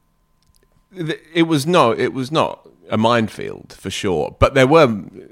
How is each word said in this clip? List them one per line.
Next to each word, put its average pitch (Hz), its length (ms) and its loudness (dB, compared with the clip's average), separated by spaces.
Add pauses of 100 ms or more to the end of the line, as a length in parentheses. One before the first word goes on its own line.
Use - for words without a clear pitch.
(960)
th-, 156 240 -8 (140)
it 170 80 2
was 156 240 0
no, 160 260 4
it 123 220 -2
was 131 180 -8
not 135 340 -2 (220)
a 107 80 -4
minefield 110 840 -2
for 98 120 -12
sure, 87 480 -4
but 135 160 2
there 131 120 4
were 131 380 2 (280)